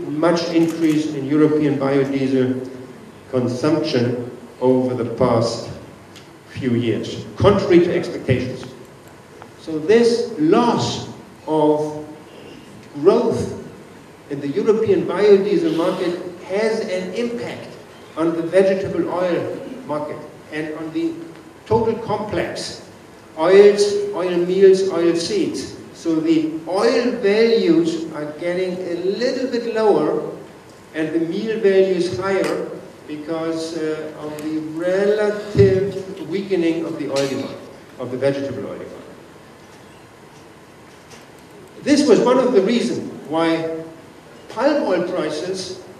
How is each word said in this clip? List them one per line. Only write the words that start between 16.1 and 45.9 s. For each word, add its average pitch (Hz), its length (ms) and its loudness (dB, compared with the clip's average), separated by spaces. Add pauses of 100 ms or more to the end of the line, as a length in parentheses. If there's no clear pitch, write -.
has 220 340 -2
an 185 340 -6
impact - 540 -6 (500)
on 165 180 0
the 170 60 -2
vegetable 190 680 2
oil 170 500 -2 (260)
market 147 320 -6 (340)
and 151 240 -6
on 160 180 -10
the 165 200 -2 (520)
total 220 340 0
complex, - 880 -6 (480)
oils, 202 560 6 (200)
oil 180 320 -2
meals, 185 440 6
oil 170 260 2
seeds. - 600 -2 (160)
So 165 220 -2
the 156 360 2 (160)
oil 233 500 2
values 196 960 2
are 147 260 -8
getting 180 340 -2
a 175 220 -6 (100)
little 247 460 -2
bit 226 240 -4
lower 190 560 2 (640)
and 156 180 -4
the 165 60 -2
meal 202 400 -4
value 190 360 4
is 175 220 -2
higher 185 520 -2 (380)
because, 160 680 -6
uh, 156 420 -6
of 151 240 -10
the 156 160 -4 (180)
relative 190 1500 2
weakening 170 560 0
of 160 140 -8
the 135 120 -6
oil 139 160 0
demand, 127 300 -6 (420)
of 123 120 -8
the 127 60 -6
vegetable 139 480 -2
oil - 120 -10
demand. - 180 -14 (2750)
This - 260 4
was 208 120 8
one 247 180 4
of 247 160 2
the 202 80 6
reasons 214 500 -2 (160)
why 165 560 -2 (640)
palm 277 340 0
oil 180 240 0
prices 170 760 -6 (160)